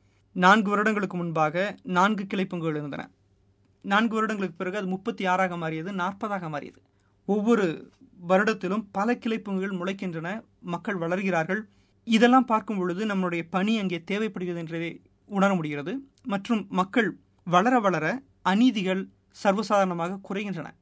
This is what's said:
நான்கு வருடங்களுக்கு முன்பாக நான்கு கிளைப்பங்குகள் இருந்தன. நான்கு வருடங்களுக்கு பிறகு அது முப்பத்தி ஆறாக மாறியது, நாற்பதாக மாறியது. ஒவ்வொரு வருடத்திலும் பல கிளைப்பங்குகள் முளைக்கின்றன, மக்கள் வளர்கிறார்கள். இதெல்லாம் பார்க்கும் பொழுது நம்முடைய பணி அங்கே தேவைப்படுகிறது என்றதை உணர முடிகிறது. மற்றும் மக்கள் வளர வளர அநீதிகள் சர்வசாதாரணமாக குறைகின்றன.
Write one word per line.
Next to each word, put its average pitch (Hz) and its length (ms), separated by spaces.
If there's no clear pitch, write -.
நான்கு 190 340
வருடங்களுக்கு 202 480
முன்பாக 160 380
நான்கு 190 340
கிளைப்பங்குகள் 185 520
இருந்தன. 147 280
நான்கு 208 280
வருடங்களுக்கு 214 440
பிறகு 185 200
அது 196 100
முப்பத்தி 190 380
ஆறாக 185 320
மாறியது, 160 360
நாற்பதாக 190 560
மாறியது. - 300
ஒவ்வொரு 208 380
வருடத்திலும் 196 720
பல 214 220
கிளைப்பங்குகள் 202 640
முளைக்கின்றன, 175 500
மக்கள் 180 360
வளர்கிறார்கள். 180 640
இதெல்லாம் 240 400
பார்க்கும் 214 320
பொழுது 180 260
நம்முடைய 185 440
பணி 202 280
அங்கே 185 260
தேவைப்படுகிறது 190 580
என்றதை 165 300
உணர 196 240
முடிகிறது. 151 400
மற்றும் 202 440
மக்கள் 180 400
வளர 190 320
வளர 175 260
அநீதிகள் 190 560
சர்வசாதாரணமாக 196 840
குறைகின்றன. 196 460